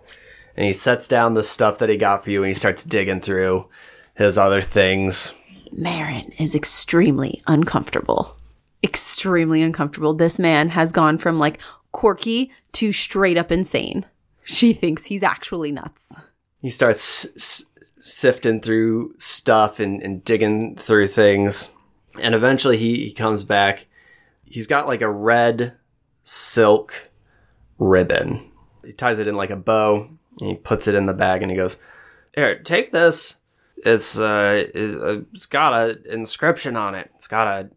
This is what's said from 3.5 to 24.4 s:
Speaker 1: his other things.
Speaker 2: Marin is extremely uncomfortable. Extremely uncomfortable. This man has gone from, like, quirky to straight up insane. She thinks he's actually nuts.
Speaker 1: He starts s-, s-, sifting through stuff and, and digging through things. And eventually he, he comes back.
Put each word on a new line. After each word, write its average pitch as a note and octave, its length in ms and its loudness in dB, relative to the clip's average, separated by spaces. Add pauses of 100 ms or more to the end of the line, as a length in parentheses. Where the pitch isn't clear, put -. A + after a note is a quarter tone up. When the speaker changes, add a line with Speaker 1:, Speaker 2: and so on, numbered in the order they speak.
Speaker 1:
his G2+ 220 2
other G2 240 4
things. F#2+ 720 0 (380)
Speaker 2:
Marin D#3+ 640 -8
is D#3+ 160 -2
extremely D3 920 2
uncomfortable. - 880 0 (460)
Extremely E3 800 0
uncomfortable. D#3 520 -2
This E3 260 2
man E3 300 2
has E3 220 0
gone D#3+ 260 2
from, E3 200 -2
like, D3+ 220 0 (320)
quirky A#3 600 -2 (220)
to G#3+ 180 -2
straight F#3+ 460 0
up E3+ 140 -2
insane. - 540 -2 (380)
She - 300 4
thinks D#3 320 -2
he's G3+ 180 -6
actually F3 480 -4
nuts. - 420 -14 (460)
Speaker 1:
He C3+ 100 -8
starts - 560 0
s-, - 100 -16
s-, - 300 -6 (340)
sifting B2 600 0
through A2+ 580 -2
stuff - 640 2
and, G2+ 220 -4
and F#2+ 220 -10
digging A2 520 0
through G#2 320 2
things. G2+ 640 2 (520)
And A#2 140 0
eventually B2+ 420 2
he, A#2 280 -2
he G#2 60 -10
comes G#2+ 320 -4
back. G2+ 440 0 (560)